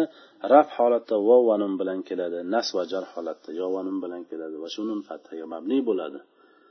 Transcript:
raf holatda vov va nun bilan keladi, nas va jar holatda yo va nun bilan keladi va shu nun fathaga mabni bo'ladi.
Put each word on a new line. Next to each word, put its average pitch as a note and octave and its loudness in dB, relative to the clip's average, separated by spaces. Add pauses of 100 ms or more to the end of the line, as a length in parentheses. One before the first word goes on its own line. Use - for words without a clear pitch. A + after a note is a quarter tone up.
(440)
raf D3 8
holatda A#2+ 2
vov A2+ 8
va A2 4
nun G2+ 0
bilan F#2 -2
keladi, F2 -4
nas A2 -2
va F#2 0
jar F#2 -6
holatda E2 -10
yo F2 -6
va F#2+ -4
nun F#2+ -6
bilan F2 -8
keladi D#2+ -10
va D#2+ -10
shu F#2+ -10
nun G#2+ -6
fathaga D#2+ -14
mabni E2+ -2
bo'ladi. F2 -4 (520)